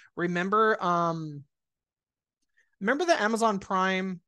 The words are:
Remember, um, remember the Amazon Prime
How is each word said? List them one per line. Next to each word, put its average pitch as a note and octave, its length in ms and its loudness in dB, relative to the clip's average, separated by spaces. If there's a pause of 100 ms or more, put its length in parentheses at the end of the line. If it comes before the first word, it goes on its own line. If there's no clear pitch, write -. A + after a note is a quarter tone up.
(160)
Remember, G3 680 0
um, E3 600 -2 (1400)
remember C4+ 240 0
the E4+ 140 4
Amazon A3 400 0
Prime F#3+ 680 -2